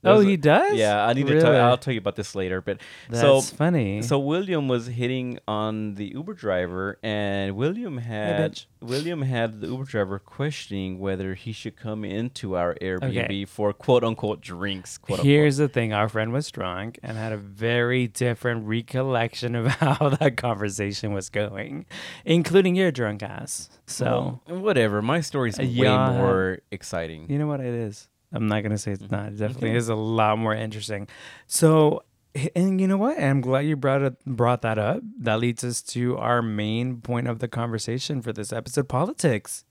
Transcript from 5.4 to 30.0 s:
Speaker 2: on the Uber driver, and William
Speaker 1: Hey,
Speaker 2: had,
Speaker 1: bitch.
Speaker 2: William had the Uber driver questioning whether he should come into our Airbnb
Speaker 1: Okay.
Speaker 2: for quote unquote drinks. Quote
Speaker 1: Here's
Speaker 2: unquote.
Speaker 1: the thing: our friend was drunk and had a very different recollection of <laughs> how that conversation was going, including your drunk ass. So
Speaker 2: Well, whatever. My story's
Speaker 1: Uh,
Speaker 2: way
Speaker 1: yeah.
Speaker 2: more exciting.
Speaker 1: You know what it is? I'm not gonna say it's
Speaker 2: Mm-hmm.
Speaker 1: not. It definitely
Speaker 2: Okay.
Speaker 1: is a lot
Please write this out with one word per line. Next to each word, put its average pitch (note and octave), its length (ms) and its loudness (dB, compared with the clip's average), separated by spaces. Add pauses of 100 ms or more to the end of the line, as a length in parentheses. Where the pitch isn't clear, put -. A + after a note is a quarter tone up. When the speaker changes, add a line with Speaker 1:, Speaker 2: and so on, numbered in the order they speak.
Speaker 2:
on G#2+ 480 -2
the G#2 120 -8
Uber E3 280 -10
driver, F#2 680 -2
and G2 500 -2
William D#3+ 440 -4
Speaker 1:
Hey, A#2 100 -8
Speaker 2:
had, G#2 440 -2
Speaker 1:
bitch. - 140 -16 (140)
Speaker 2:
William D3 420 -4
had A#2 380 -2
the F#2 80 -6
Uber C3 160 -6
driver G2 340 -2
questioning G2 800 -6
whether F#2+ 360 -4
he A2 180 -12
should - 240 -12
come G#2+ 280 -8
into G#2 520 -6
our F2 260 0
Airbnb F#2 280 -4 (140)
Speaker 1:
Okay. G2 200 -4
Speaker 2:
for G#2 280 -2
quote B2 300 4
unquote A2 380 -2
drinks. F#2 580 -10
Quote F#2 220 -4
Speaker 1:
Here's C#3+ 400 6
Speaker 2:
unquote. D3 100 2
Speaker 1:
the - 100 -20
thing: A2 120 -2
our G#2+ 160 2
friend A2 240 -2
was C#3+ 180 -4
drunk F#2+ 540 -8
and A2+ 120 -8
had A2 160 -6
a G#2+ 40 -4
very A#2 720 0
different A#2 580 -2
recollection A#2 880 -2
of A#2 120 0
<laughs> - 20 4
how C#3+ 400 2
that C3+ 280 2
conversation G2+ 760 -4
was G2 180 -4
going, G#2 560 -6 (380)
including F3 500 4
your F#3 160 4
drunk G#2+ 320 -2
ass. - 480 -10 (160)
So B2 600 -2
Speaker 2:
Well, F3 140 -6
whatever. A#2 380 2
My C3+ 200 0
story's C3 400 -4
Speaker 1:
Uh, - 20 0
Speaker 2:
way C3+ 60 0
Speaker 1:
yeah. B2+ 420 4
Speaker 2:
more F#2+ 480 2 (140)
exciting. E2 580 -8
Speaker 1:
You C#3+ 80 -2
know D3+ 80 -2
what D3 140 -4
it B2+ 120 -6
is? A2+ 360 -6 (260)
I'm A2 140 -2
not G#2+ 140 0
gonna G#2 160 -2
say G#2 140 -6
it's G2 100 -8
Speaker 2:
Mm-hmm. G2+ 120 -6
Speaker 1:
not. G#2 180 -6
It G#2 40 -12
definitely A2+ 360 -4
Speaker 2:
Okay. A#2 40 2
Speaker 1:
is A#2 140 0
a A2+ 40 0
lot A2 440 2